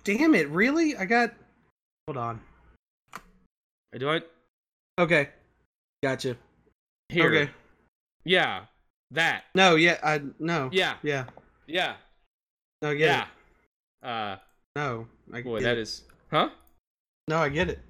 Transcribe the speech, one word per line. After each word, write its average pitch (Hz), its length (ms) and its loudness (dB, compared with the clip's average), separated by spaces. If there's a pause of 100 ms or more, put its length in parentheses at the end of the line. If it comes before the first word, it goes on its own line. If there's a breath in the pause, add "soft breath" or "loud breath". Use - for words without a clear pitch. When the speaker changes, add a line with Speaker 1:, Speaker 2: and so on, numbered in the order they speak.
Speaker 1:
damn 285 300 4
it, 160 160 4
really? 277 480 2
I 190 80 -6
got, 233 280 2 (760)
hold 143 100 -8
on. 117 240 -6 (1500)
Speaker 2:
I 117 60 -12
do 135 120 -4
it. 165 160 -4 (680)
Speaker 1:
Okay. 160 320 2 (720)
Gotcha. 131 340 -4 (760)
Speaker 2:
Here. 160 220 2
Speaker 1:
Okay. 147 200 0 (760)
Speaker 2:
Yeah. 147 360 0 (500)
That. 143 320 -2 (100)
Speaker 1:
No, 185 220 6
yeah, 165 280 4
I, 151 180 0 (180)
no. 156 340 -2
Speaker 2:
Yeah. 170 300 0
Speaker 1:
Yeah. 139 220 -4 (420)
Speaker 2:
Yeah. 156 260 -4 (880)
Speaker 1:
No, 151 80 -4
I 147 60 -2
get 151 100 2
Speaker 2:
Yeah. 160 160 2 (800)
Speaker 1:
it. 127 60 -16
Speaker 2:
Uh, 107 280 -6 (400)
Speaker 1:
No, 123 320 -6 (240)
I 120 120 -10
Speaker 2:
boy, 117 160 -4
Speaker 1:
get 104 60 -2
Speaker 2:
that 120 120 0
Speaker 1:
it. 113 40 -4
Speaker 2:
is, - 200 -10 (300)
huh? 180 180 0 (800)
Speaker 1:
No, 160 100 0
I 151 120 2
get 165 200 -2
it. 123 100 -6 (100)